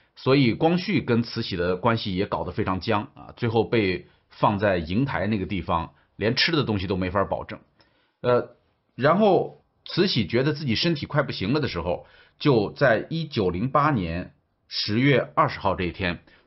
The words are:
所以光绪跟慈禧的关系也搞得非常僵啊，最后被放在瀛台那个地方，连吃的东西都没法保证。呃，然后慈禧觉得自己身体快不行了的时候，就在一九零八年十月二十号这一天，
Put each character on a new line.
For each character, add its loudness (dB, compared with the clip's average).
所 2
以 6
光 2
绪 0
跟 2
慈 -6
禧 -4
的 0
关 0
系 -4
也 0
搞 -4
得 -6
非 -2
常 -2
僵 -2
啊， -20
最 -2
后 2
被 0
放 0
在 2
瀛 0
台 -4
那 0
个 -2
地 -4
方， -4
连 -2
吃 0
的 0
东 0
西 -4
都 -2
没 -2
法 0
保 -6
证。 -12
呃， 0
然 2
后 2
慈 0
禧 0
觉 0
得 2
自 -6
己 0
身 0
体 -6
快 0
不 -6
行 -2
了 2
的 -2
时 -4
候， -4
就 2
在 2
一 -6
九 0
零 -2
八 2
年 -2
十 -2
月 2
二 2
十 -8
号 0
这 -4
一 -2
天， -4